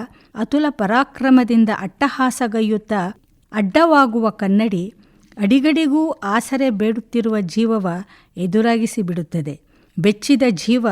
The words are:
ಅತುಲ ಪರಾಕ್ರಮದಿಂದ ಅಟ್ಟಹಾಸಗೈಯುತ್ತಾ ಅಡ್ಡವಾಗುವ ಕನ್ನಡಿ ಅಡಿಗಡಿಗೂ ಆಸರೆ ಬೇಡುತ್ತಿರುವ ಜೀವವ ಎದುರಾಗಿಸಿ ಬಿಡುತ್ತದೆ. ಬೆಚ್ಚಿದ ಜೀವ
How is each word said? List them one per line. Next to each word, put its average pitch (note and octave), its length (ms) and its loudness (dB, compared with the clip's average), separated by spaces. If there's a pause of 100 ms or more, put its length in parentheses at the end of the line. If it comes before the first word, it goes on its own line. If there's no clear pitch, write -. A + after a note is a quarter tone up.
(360)
ಅತುಲ C#4 340 -2
ಪರಾಕ್ರಮದಿಂದ A#3+ 1000 2 (100)
ಅಟ್ಟಹಾಸಗೈಯುತ್ತಾ G#3+ 1400 -4 (300)
ಅಡ್ಡವಾಗುವ A3+ 800 2
ಕನ್ನಡಿ G3 640 0 (440)
ಅಡಿಗಡಿಗೂ C#4+ 720 2
ಆಸರೆ B3+ 600 -2
ಬೇಡುತ್ತಿರುವ A3 720 -2
ಜೀವವ G#3+ 480 -2 (500)
ಎದುರಾಗಿಸಿ A3 640 0
ಬಿಡುತ್ತದೆ. E3 680 -6 (320)
ಬೆಚ್ಚಿದ G#3+ 500 2
ಜೀವ A3+ 420 0